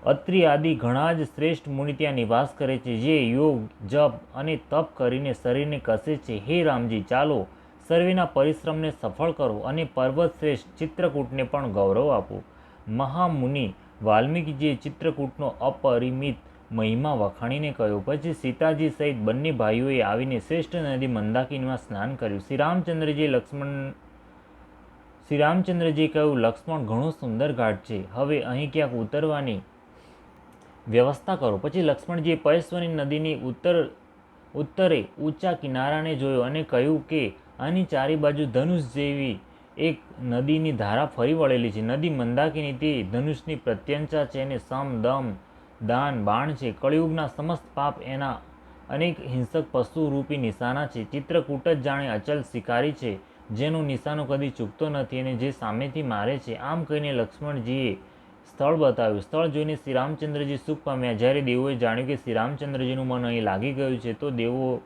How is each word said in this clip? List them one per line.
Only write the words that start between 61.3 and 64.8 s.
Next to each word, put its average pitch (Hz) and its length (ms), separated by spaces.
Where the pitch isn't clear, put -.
દેવોએ 131 340
જાણ્યું 117 320
કે 143 80
શ્રી 127 180
રામચંદ્રજીનું 131 760
મન 123 180
અહીં 117 180
લાગી 104 300
ગયું 131 240
છે, 117 160
તો 139 160
દેવો 123 560